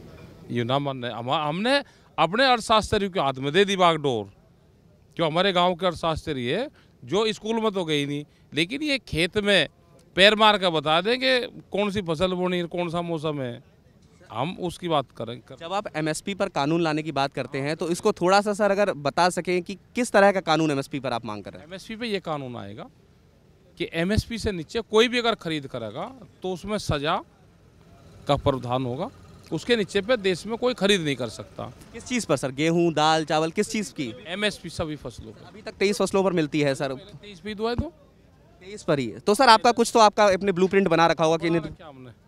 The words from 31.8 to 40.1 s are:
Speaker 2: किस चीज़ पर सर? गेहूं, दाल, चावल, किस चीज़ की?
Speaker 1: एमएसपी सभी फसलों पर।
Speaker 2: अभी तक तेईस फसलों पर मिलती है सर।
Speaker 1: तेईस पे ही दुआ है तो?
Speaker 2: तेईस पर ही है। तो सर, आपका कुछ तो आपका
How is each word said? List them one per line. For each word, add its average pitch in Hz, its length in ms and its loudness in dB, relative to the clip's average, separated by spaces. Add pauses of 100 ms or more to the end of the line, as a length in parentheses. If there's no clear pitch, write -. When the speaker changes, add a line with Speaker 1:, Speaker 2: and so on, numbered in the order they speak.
Speaker 2:
किस 226 140 -14
चीज़ 247 200 -2
पर 147 100 2
सर? 131 140 -2
गेहूं, 165 420 2
दाल, 156 320 2
चावल, 160 260 0
किस 208 200 -2
चीज़ 214 220 -6
की? 120 220 -6 (120)
Speaker 1:
एमएसपी 185 420 -4
सभी 156 280 -6
फसलों 113 360 -14
पर। - 140 -20
Speaker 2:
अभी 214 160 -20
तक 220 100 -12
तेईस 202 300 2
फसलों 190 220 4
पर 190 80 2
मिलती 156 280 2
है 139 140 2
सर। 135 200 -4
Speaker 1:
तेईस 196 460 -16
पे 190 80 -12
ही 214 60 -6
दुआ 220 160 -4
है 240 60 -4
तो? 302 160 -4 (680)
Speaker 2:
तेईस 202 220 -16
पर 151 160 0
ही 127 80 -2
है। 101 120 -8
तो - 160 2
सर, 269 140 6
आपका 233 240 8
कुछ 226 220 2
तो 240 40 4
आपका 214 280 6